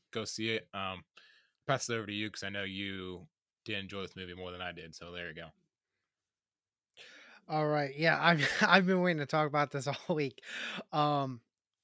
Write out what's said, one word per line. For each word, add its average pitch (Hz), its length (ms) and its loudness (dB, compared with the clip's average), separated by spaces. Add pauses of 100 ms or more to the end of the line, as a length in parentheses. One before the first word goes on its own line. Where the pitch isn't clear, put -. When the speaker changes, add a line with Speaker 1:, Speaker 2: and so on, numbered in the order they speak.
(120)
Speaker 1:
go 110 140 -4
see 110 260 -2
it. 110 220 -4
Um, 95 300 -6 (640)
pass 135 220 0
it 117 60 -2
over 110 120 -4
to 104 60 -8
you 107 180 -4
'cause - 120 -12
I 98 60 -6
know 101 140 -6
you 95 640 -8 (380)
did 107 140 -4
enjoy 98 240 -8
this 90 120 -12
movie 92 200 -10
more 90 160 -10
than 90 100 -10
I 90 120 -6
did, 82 220 -16
so 85 160 -14
there 87 180 -8
you 78 60 -12
go. 82 140 -14 (2000)
Speaker 2:
All 156 200 0
right, 147 280 0
yeah, 156 240 4
I've, 156 380 6
<laughs> - 40 2
I've 190 240 8
been 185 160 6
waiting 175 180 4
to 143 60 -2
talk 156 220 2
about 147 240 2
this 139 160 -4
<laughs> - 220 -4
all 180 60 2
week. 143 280 -2 (480)
Um, 143 500 2 (420)